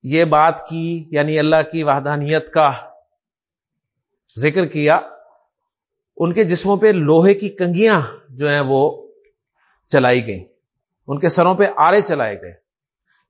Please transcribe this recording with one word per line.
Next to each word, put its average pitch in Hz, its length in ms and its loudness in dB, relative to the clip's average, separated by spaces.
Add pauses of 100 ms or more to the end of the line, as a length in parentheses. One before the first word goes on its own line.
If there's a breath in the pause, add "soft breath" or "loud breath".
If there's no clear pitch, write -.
یہ 156 220 0
بات 160 440 0
کی، 165 420 -8
یعنی 151 280 0
اللہ 156 240 2 (100)
کی 165 100 -6
وحدانیت 147 720 -2
کا 151 200 2 (1700)
ذکر 151 280 0
کیا، 151 340 0 (1160)
ان 170 160 -2
کے 208 120 0
جسموں 185 320 0
پہ 185 100 2
لوہے 165 480 4
کی 202 140 -4
کنگیاں 185 520 0 (280)
جو 139 220 -4
ہیں 143 160 0
وہ 135 420 -2 (800)
چلائی 127 380 2
گئیں، 95 180 -10 (640)
ان 139 140 -8
کے 175 80 0
سروں 180 260 2
پہ 196 100 2 (120)
آرے 175 260 4
چلائے 113 400 -6
گئے، 87 100 -20 (760)